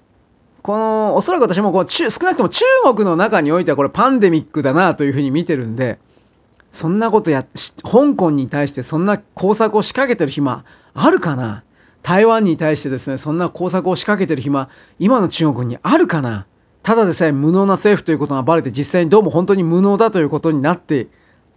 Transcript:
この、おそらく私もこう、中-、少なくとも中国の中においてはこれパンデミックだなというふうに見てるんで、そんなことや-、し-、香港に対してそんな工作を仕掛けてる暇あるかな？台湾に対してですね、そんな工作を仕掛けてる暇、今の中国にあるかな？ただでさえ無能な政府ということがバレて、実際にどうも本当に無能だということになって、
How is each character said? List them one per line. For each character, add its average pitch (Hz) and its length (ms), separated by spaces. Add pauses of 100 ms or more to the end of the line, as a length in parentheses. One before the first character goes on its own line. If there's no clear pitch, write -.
(640)
こ 202 120
の、 220 400
お 196 60
そ 349 100
ら 370 60
く 262 60
私 185 180
も 202 100
こ 185 100
う、 175 40
中-、 262 240
少 - 160
な 370 80
く - 40
と 240 60
も 180 60
中 - 160 (300)
国 208 100
の 170 100
中 190 260
に 147 100
お 175 80
い 175 60
て 165 60
は 131 60
こ 143 60
れ 135 60
パ 226 200
ン 262 100
デ 190 120
ミ 156 120
ッ - 80
ク 147 120
だ 131 100
な 175 220
と 151 80
い 139 80
う - 20
ふ 131 40
う 143 40
に 139 80
見 160 160
て 165 100
る 123 120
ん 110 80
で、 123 240 (720)
そ - 160
ん 185 100
な 226 140
こ 214 100
と 170 80
や-、 131 240
し-、 - 200 (100)
香 262 320
港 170 160
に 139 180
対 147 180
し 139 40
て 127 100
そ 156 160
ん 175 80
な 208 140 (160)
工 196 180
作 214 240
を - 60
仕 - 100
掛 254 180
け 233 40
て 165 100
る 135 60
暇 135 320 (320)
あ 226 160
る 370 80
か 151 160
な？ 113 280 (380)
台 196 240
湾 226 180
に 170 140
対 156 200
し - 40
て 143 80
で 131 80
す 135 140
ね、 127 80
そ 151 120
ん 160 60
な 175 120
工 180 200
作 180 180
を 202 80
仕 - 100
掛 208 120
け 190 80
て 160 100
る 135 60
暇、 139 280 (280)
今 226 240
の 165 80
中 151 240
国 120 140
に 120 160
あ 214 120
る 330 120
か 156 160
な？ 110 240 (340)
た 220 140
だ 226 100
で 170 80
さ 165 140
え 147 40
無 143 200
能 196 160
な 196 60
政 208 220
府 - 80
と 170 80
い 156 40
う - 20
こ 143 80
と 139 80
が 135 80
バ 156 140
レ 160 80
て、 127 80
実 139 220
際 175 100
に 156 80
ど 214 80
う 214 40
も 165 60
本 170 180
当 202 80
に 190 80
無 170 200
能 202 140
だ 226 120
と 196 80
い 160 60
う 143 80
こ 151 80
と 160 120
に 139 120
な 160 100
っ 175 80
て、 135 280 (480)